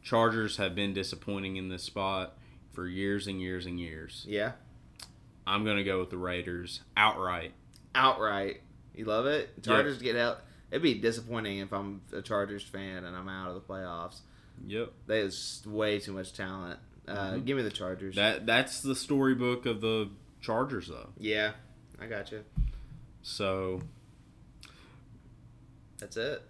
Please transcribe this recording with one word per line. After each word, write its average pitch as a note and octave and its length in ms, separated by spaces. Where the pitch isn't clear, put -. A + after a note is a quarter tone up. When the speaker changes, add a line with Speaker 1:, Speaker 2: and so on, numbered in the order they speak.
Speaker 1:
Chargers A2+ 540
have F#2+ 180
been G2+ 180
disappointing F#2+ 640
in F#2+ 120
this F#2 140
spot F#2+ 540
for F2+ 140
years G2 400
and F#2+ 140
years F#2 240
and F2 140
years. D#2+ 480
Speaker 2:
Yeah. G#2 240
Speaker 1:
I'm G2+ 160
gonna G#2 200
go F#2+ 160
with F2+ 100
the F2+ 80
Raiders F2 640
outright. F#2 560
Speaker 2:
Outright. G#2+ 680
You G#2+ 120
love A2 200
it? D3 320
Speaker 1:
Yep. A2 80
Speaker 2:
Chargers C3+ 360
get A#2+ 140
out. A#2+ 260
It'd C#3+ 120
be D3 140
disappointing A2+ 640
if G2 140
I'm G2 280
a F2+ 80
Chargers G2+ 420
fan F#2+ 400
and F2+ 120
I'm F#2 140
out F#2+ 200
of F2+ 60
the F#2+ 60
playoffs. F2+ 580
Speaker 1:
Yep. G#2+ 240
Speaker 2:
There's G#2 580
way G#2+ 340
too G2+ 140
much F#2+ 200
talent. F#2+ 460
Uh, F2+ 60
Speaker 1:
Mm-hmm. A2+ 140
Speaker 2:
give C#3 120
me B2+ 60
the G#2+ 80
Chargers. F#2 440
Speaker 1:
That, G2+ 300
that's A#2+ 360
the C3+ 140
storybook B2+ 680
of A2+ 160
the A2 280
Chargers, C3+ 480
though. C2 300
Speaker 2:
Yeah, G#2+ 340
I G#2 60
gotcha. G#2+ 380
Speaker 1:
So. F#2+ 600
Speaker 2:
That's - 180
it. B2+ 320